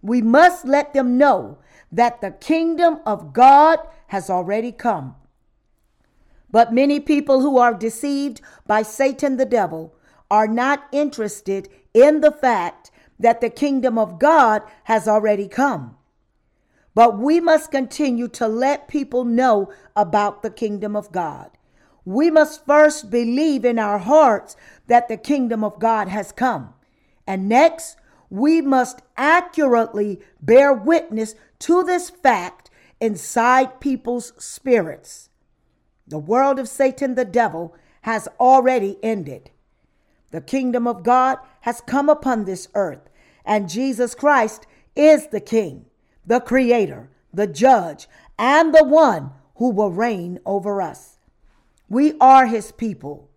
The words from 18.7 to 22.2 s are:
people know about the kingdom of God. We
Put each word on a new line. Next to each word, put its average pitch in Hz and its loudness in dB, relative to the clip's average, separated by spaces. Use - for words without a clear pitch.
people 277 -6
know 233 0
about 208 -2
the 214 -8
kingdom 208 -8
of 208 -10
God. 160 -8
We 269 0